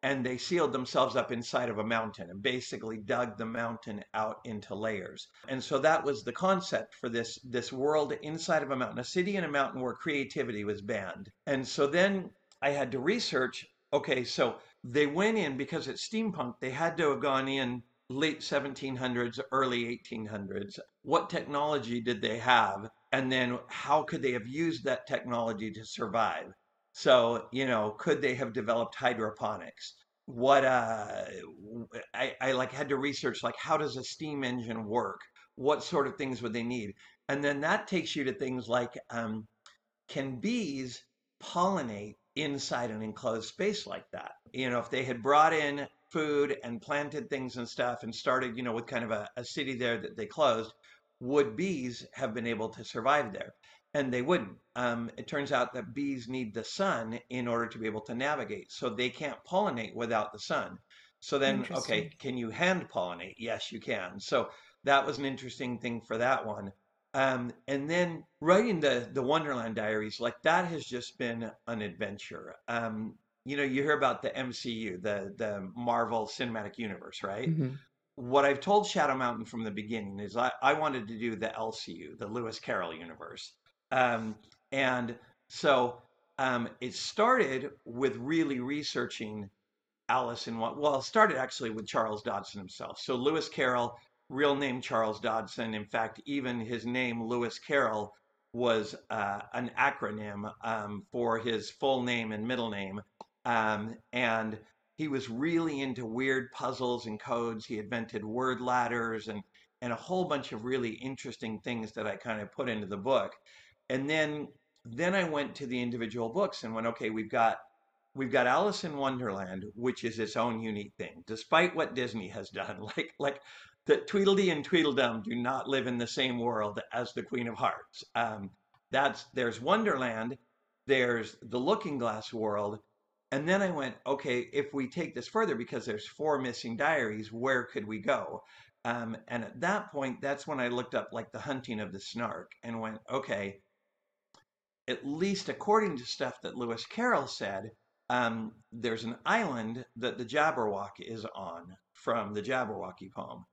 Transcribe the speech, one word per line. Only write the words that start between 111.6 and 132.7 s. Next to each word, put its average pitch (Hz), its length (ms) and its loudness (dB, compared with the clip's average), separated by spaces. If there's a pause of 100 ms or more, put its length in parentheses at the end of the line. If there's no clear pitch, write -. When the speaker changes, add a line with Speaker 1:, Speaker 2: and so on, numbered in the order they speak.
Speaker 1:
things 113 320 -6
that 107 140 -4
I 98 100 -2
kind 110 240 -6
of 104 120 -8
put 131 160 -4
into 107 180 -4
the 101 100 -6
book. 101 360 2 (560)
And 135 200 0
then, 151 400 0 (360)
then 147 300 0
I 180 140 2
went 143 280 -2
to 139 100 -8
the 123 140 -2
individual 117 500 -2
books 190 340 0
and 113 100 -4
went, 113 140 0
"Okay, 113 220 -2
we've 110 200 -4
got, 113 280 4 (560)
we've 135 180 -2
got 127 140 6
Alice 175 380 4
in 156 120 -4
Wonderland, 101 680 -2 (100)
which 120 280 -2
is 110 160 -4
its 110 180 -2
own 117 240 0
unique 104 360 -4
thing, 85 300 -10
despite 165 500 2
what 151 180 0
Disney 113 340 -2
has 98 220 -10
done." 98 300 -6
<laughs> 107 160 -8
Like, - 220 -4
like, - 220 -2 (440)
the 147 140 8
Tweedledee 196 520 6
and 147 140 0
Tweedledum 131 580 4
do 117 140 -4
not 123 320 0
live 131 180 2
in 123 120 0
the 117 80 0
same 127 320 0
world 107 420 0 (120)
as 120 200 -2
the - 100 -4
Queen 120 240 -4
of 117 80 -4
Hearts. - 480 -2 (140)
Um, 107 340 -2 (400)
that's, 135 440 2
there's 117 260 -2
Wonderland, 131 760 0 (500)
there's 120 560 2
the 123 160 -4
Looking 160 400 2
Glass 110 340 -2
world. 104 480 -2 (520)